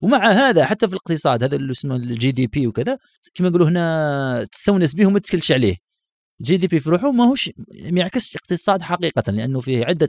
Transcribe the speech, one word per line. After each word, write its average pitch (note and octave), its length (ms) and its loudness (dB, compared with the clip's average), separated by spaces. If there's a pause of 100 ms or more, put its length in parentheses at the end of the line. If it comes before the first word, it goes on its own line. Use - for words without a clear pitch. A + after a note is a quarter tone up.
ومع A3 280 4
هذا G3+ 340 4
حتى G#3 240 0
في F3 40 -10
الاقتصاد D3+ 500 -2
هذا C3 140 0
اللي C3+ 140 -6
اسمه C3 260 -6
الجي B2 360 -2
دي B2+ 140 0
بي C#3 200 -2
وكذا، D3 320 -4 (360)
كما F3+ 140 0
نقولوا E3+ 200 4
هنا D3+ 840 -2
تستونس F3+ 420 2
به F#3+ 120 4
وما G3 120 2
تكلش F3 340 -2
عليه. A#2 240 2 (640)
جي C#3+ 140 2
دي F#3 100 0
بي E3+ 140 0
في D#3 100 -4
روحه F3+ 200 2
ماهوش، B3 400 2 (400)
ما F3+ 100 0
يعكسش - 360 -4
اقتصاد F#3 460 -2
حقيقه، E3 500 -4
لانه B2 280 -4
فيه A#2+ 240 -2
عده D3+ 240 0